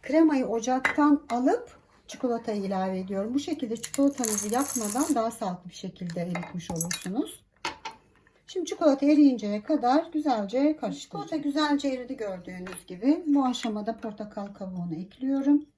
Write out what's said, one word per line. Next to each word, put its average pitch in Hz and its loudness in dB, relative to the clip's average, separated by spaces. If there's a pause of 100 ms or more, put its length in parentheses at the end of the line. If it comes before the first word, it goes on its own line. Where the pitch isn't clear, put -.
Kremayı 302 4
ocaktan 262 2
alıp 262 0 (300)
çikolatayı 226 -4
ilave 190 -2
ediyorum. 196 -4
Bu 285 0
şekilde 269 -4
çikolatanızı 226 0
yakmadan 262 0
daha 226 0
sağlıklı 180 -8
bir - -20
şekilde 175 -8
eritmiş 175 -6
olursunuz. 180 -4 (1080)
Şimdi 349 -4
çikolata 285 2
eriyinceye 247 4
kadar 285 2
güzelce 277 0
karıştıracağım. 202 -4
Çikolata - -8
güzelce 285 0
eridi 262 -4
gördüğünüz 185 -10
gibi. 269 2
Bu 285 4
aşamada 226 -2
portakal 208 -8
kabuğunu 180 -8
ekliyorum. 269 2 (120)